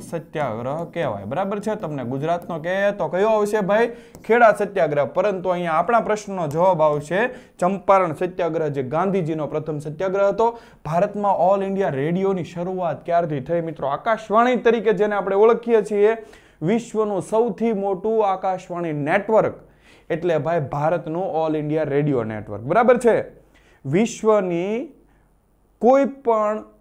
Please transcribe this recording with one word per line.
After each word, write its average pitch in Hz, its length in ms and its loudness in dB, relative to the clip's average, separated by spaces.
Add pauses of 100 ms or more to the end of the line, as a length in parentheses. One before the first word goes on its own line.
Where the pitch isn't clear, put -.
(100)
સત્યાગ્રહ 143 720 -6
કહેવાય, 135 400 -6
બરાબર 196 360 -4
છે. 214 140 -4
તમને 151 300 -8
ગુજરાતનો 160 540 -4
કહે 190 340 0
તો 180 160 -4
કયો 185 200 2
આવશે 214 320 2
ભાઈ? 214 320 2 (340)
ખેડા 226 260 8
સત્યાગ્રહ. 165 520 0
પરંતુ 185 440 -2
અહીંયા 175 240 -2
આપણા 175 280 2
પ્રશ્નનો 196 460 -4
જવાબ 165 360 2
આવશે 151 440 0 (320)
ચંપારણ 190 540 2
સત્યાગ્રહ, 165 560 -2
જે 139 140 -4
ગાંધીજીનો 156 640 -2
પ્રથમ 151 320 -6
સત્યાગ્રહ 185 500 -2
હતો. 226 300 0 (260)
ભારતમાં 196 520 0
ઓલ 196 260 2
ઇન્ડિયા 196 260 -2
રેડિયોની 170 560 -2
શરૂઆત 175 640 -6
ક્યારથી 170 340 0
થઈ 170 200 -2
મિત્રો? 156 280 -6
આકાશવાણી 220 680 2
તરીકે 220 360 2
જેને 208 220 0
આપણે 196 200 -2
ઓળખીએ 226 480 4
છીએ, 208 340 2 (460)
વિશ્વનું 208 600 -2
સૌથી 226 500 0
મોટું 196 580 0
આકાશવાણી 185 640 -4
નેટવર્ક 165 640 0 (560)
એટલે 165 280 0
ભાઈ 160 220 0
ભારતનું 156 640 -2
ઓલ 160 320 -2
ઇન્ડિયા 151 260 -2
રેડિયો 143 400 0
નેટવર્ક, 107 400 -8
બરાબર 226 360 4
છે. 214 260 2 (640)
વિશ્વની 208 1000 0 (880)
કોઈ 262 260 4
પણ 214 600 -2 (160)